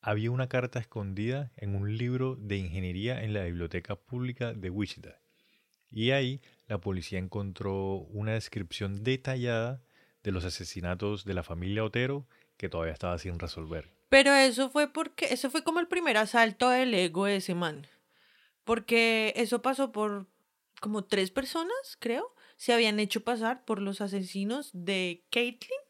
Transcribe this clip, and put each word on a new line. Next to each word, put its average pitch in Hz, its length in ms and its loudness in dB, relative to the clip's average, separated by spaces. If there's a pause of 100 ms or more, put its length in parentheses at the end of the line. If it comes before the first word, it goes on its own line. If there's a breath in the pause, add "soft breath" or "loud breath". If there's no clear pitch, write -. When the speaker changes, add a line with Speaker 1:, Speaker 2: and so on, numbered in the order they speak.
Speaker 1:
había 107 300 0
una 127 180 0
carta 123 300 0
escondida 113 760 -4
en 101 180 -4
un 101 220 0
libro 127 400 0
de 101 200 -4
ingeniería 95 680 -2
en 107 80 -2
la 101 120 -2
biblioteca 87 520 -4
pública 123 560 -6
de 95 180 -6
Wichita. - 480 -6 (720)
Y 113 220 2
ahí 135 280 0 (280 soft breath)
la 104 100 -2
policía 92 400 -4
encontró 98 800 -4 (140)
una 107 220 -2
descripción 101 720 -4
detallada 127 800 -2 (400 soft breath)
de 101 100 -2
los 90 120 -2
asesinatos 90 800 -4
de 98 100 -4
la 90 80 -2
familia 92 420 -2
Otero 131 420 0 (300 soft breath)
que 95 120 -6
todavía 82 260 -2
estaba 87 240 -2
sin 87 200 -6
resolver. 80 520 -8 (180)
Speaker 2:
Pero 277 260 8
eso 262 360 6
fue 294 220 2
porque, - 400 -2
eso 254 180 0
fue 311 120 0
como 330 180 0
el 339 80 0
primer 330 280 2
asalto 226 540 4
del 254 240 4
ego 180 320 2
de 202 100 2
ese 185 180 -2
man. 151 320 -2 (800 soft breath)
Porque 226 720 2
eso 233 240 2
pasó 262 320 0
por 208 340 -2 (540)
como 208 240 -2
tres 190 260 2
personas, 339 680 -2
creo, 269 360 -2 (220 soft breath)
se - 160 2
habían 220 280 6
hecho 214 220 0
pasar 233 440 0
por 196 160 0
los 196 180 -4
asesinos 202 720 -4
de 180 580 -2
Caitlyn 240 480 -2 (120)